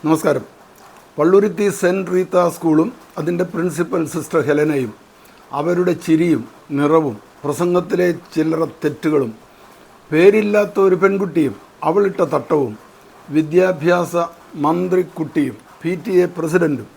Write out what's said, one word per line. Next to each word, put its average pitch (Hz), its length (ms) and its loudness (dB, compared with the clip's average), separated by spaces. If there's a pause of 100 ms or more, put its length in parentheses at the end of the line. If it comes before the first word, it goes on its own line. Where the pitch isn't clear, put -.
നമസ്കാരം. 156 380 0 (720)
പള്ളുരുത്തി 190 500 2 (140)
സെന്റ് 185 320 -2
റീത്ത 185 240 0 (180)
സ്കൂളും 165 340 2 (300)
അതിൻ്റെ 175 320 -2
പ്രിൻസിപ്പൽ 170 500 -4 (120)
സിസ്റ്റർ 160 340 -2
ഹെലനയും 147 460 0 (680)
അവരുടെ 175 340 0 (120)
ചിരിയും 160 360 2 (380)
നിറവും 147 380 2 (260)
പ്രസംഗത്തിലെ 175 680 0 (260)
ചില്ലറ 160 320 0 (180)
തെറ്റുകളും 147 460 -2 (840)
പേരില്ലാത്ത 208 640 4 (100)
ഒരു 185 160 4
പെൺകുട്ടിയും 170 520 0 (360)
അവളിട്ട 190 300 0 (120)
തട്ടവും 139 400 -2 (640)
വിദ്യാഭ്യാസ 170 800 0 (480)
മന്ത്രിക്കുട്ടിയും 165 920 -2 (280)
പി 170 100 -2 (120)
ടി 190 180 0
എ - 20 0 (120)
പ്രസിഡന്റും 151 580 0